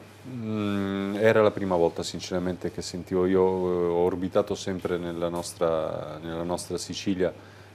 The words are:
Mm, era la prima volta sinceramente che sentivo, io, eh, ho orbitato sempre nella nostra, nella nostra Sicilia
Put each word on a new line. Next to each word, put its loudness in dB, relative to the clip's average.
Mm, -2
era 6
la 8
prima 0
volta 2
sinceramente -4
che -10
sentivo, -2
io, 4
eh, 2
ho 2
orbitato 0
sempre -4
nella -4
nostra, -2
nella -6
nostra -4
Sicilia -2